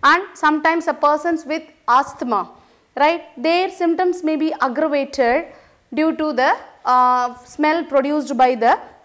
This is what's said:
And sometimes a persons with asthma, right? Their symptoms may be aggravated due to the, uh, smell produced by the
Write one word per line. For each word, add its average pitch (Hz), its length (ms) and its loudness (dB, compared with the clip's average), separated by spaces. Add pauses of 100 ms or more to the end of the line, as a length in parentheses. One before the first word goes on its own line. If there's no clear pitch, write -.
And 330 220 4 (100)
sometimes 311 520 0
a 302 60 -2
persons 302 500 0
with 311 200 -6 (240)
asthma, 240 640 -2 (440)
right? 320 280 0 (120)
Their 349 360 0
symptoms 359 520 0
may 311 120 0
be 311 260 -2
aggravated 277 840 0 (440)
due 311 240 0
to 311 180 -4
the, 262 220 2 (300)
uh, 247 480 2 (120)
smell 311 380 -2
produced 277 540 -2
by 254 160 4
the 247 260 2 (260)